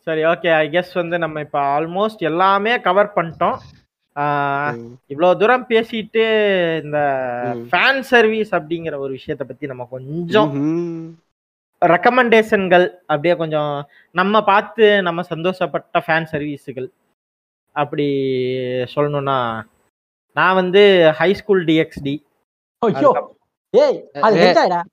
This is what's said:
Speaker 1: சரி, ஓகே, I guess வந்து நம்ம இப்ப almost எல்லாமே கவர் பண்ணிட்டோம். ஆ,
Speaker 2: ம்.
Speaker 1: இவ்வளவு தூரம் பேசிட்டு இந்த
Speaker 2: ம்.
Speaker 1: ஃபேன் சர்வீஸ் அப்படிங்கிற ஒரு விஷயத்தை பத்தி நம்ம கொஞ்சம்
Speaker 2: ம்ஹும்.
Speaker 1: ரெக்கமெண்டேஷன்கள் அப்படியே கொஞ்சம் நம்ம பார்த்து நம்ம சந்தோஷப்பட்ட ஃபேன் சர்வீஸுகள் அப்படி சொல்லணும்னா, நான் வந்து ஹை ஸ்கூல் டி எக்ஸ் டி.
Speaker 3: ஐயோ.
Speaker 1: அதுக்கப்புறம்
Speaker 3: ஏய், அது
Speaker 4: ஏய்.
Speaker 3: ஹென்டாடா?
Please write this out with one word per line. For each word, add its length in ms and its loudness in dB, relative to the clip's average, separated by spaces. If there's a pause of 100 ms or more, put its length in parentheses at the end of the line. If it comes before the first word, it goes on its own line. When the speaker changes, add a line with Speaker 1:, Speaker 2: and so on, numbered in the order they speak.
Speaker 1:
சரி, 240 -4
ஓகே, 280 0
I 160 2
guess 260 -2
வந்து 240 -4
நம்ம 220 -6
இப்ப 400 -2
almost 360 -4
எல்லாமே 640 0
கவர் 340 0
பண்ணிட்டோம். 420 -2 (600)
ஆ, 600 -2
Speaker 2:
ம். 180 -16 (120)
Speaker 1:
இவ்வளவு 320 2
தூரம் 300 2
பேசிட்டு 560 -2 (600)
இந்த 140 -4 (560)
Speaker 2:
ம். 40 -8
Speaker 1:
ஃபேன் 420 0
சர்வீஸ் 540 2
அப்படிங்கிற 440 -6
ஒரு 120 -6
விஷயத்தை 380 -10
பத்தி 180 -14
நம்ம 240 -12
கொஞ்சம் 640 -2
Speaker 2:
ம்ஹும். 1300 -6
Speaker 1:
ரெக்கமெண்டேஷன்கள் 1040 2 (160)
அப்படியே 300 0
கொஞ்சம் 520 -4 (220)
நம்ம 340 0
பார்த்து 580 4
நம்ம 200 -2
சந்தோஷப்பட்ட 840 -4
ஃபேன் 260 0
சர்வீஸுகள் 580 -10 (840)
அப்படி 340 -2 (880)
சொல்லணும்னா, 680 -2 (680)
நான் 220 2
வந்து 600 6
ஹை 200 0
ஸ்கூல் 300 0
டி 100 2
எக்ஸ் 280 -2
டி. 240 -8 (520)
Speaker 3:
ஐயோ. 180 0
Speaker 1:
அதுக்கப்புறம் 380 2 (360)
Speaker 3:
ஏய், 420 2
அது 260 2
Speaker 4:
ஏய். 60 6
Speaker 3:
ஹென்டாடா? 380 2 (100)